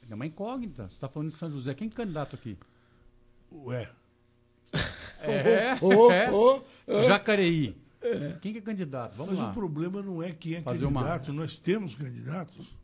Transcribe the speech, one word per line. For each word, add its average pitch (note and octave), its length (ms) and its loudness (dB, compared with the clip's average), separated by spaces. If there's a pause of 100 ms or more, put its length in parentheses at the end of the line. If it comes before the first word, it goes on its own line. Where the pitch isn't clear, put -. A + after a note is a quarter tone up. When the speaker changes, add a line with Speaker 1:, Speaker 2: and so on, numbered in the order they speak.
Speaker 1:
é G#2+ 60 -12
uma A#2 100 -8
incógnita. G3 640 -10
Você - 80 -20
tá C3+ 120 -10
falando D3+ 180 -8
de D#3 80 -10
São E3+ 160 -10
José. C3+ 220 -6
Quem G#3+ 160 -8
é - 20 -14
candidato D#3 460 -8
aqui? G#2 200 -12 (920)
Speaker 2:
Ué. B2 380 -10 (1300)
Speaker 1:
É, D3 600 4
Speaker 3:
Ô, F3+ 60 4 (200)
ô, G#3 40 10
Speaker 1:
é. F3+ 200 4
Speaker 3:
ô, B3+ 320 4 (240)
ô. G#3 160 2
Speaker 1:
Jacareí. F#3+ 720 4 (260)
Speaker 3:
É. F3 400 -4
Speaker 1:
Quem G3 120 -6
que A3+ 60 -10
é - 20 -16
candidato? C#3 560 -8
Vamos F3 160 -6
Speaker 2:
Mas F#3 100 -2
Speaker 1:
lá. G#2 80 -4
Speaker 2:
o - 20 -8
problema F3+ 480 -4
não F#3 220 -6
é F3+ 80 -6
quem D#3+ 240 -8
é E3+ 60 -8
Speaker 1:
Fazer B2+ 240 -2
uma C#3 160 0
Speaker 2:
candidato, C#3+ 320 -4
nós D#3 240 -6
temos F#3 360 -2
candidatos. C3 920 -12